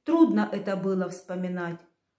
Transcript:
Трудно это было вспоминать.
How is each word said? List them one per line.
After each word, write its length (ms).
Трудно 480
это 240
было 320
вспоминать. 720